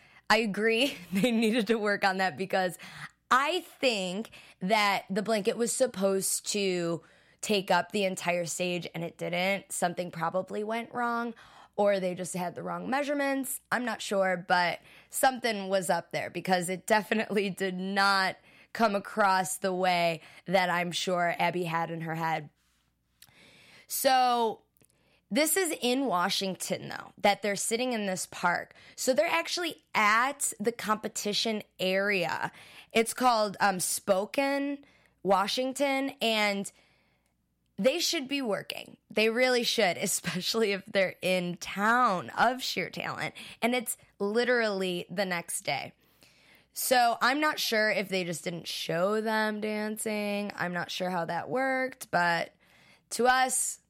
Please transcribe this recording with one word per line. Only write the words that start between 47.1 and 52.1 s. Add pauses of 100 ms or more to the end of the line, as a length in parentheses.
I'm
not
sure
if
they
just
didn't
show
them
dancing.
I'm
not
sure
how
that
worked,